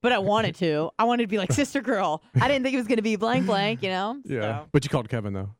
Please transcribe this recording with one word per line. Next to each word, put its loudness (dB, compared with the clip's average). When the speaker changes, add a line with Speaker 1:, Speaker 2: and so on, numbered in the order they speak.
Speaker 1:
but 2
I 4
wanted 0
to. 0
I 2
wanted 2
to -2
be -2
like, -2
"Sister 0
girl, -2
I 4
didn't 2
think 0
it 0
was -2
gonna 2
be 0
blank 0
blank," 0
you -2
know? -2
Speaker 2:
Yeah. -4
Speaker 1:
So. -4
Speaker 2:
But 4
you -6
called -4
Kevin, -4
though. -6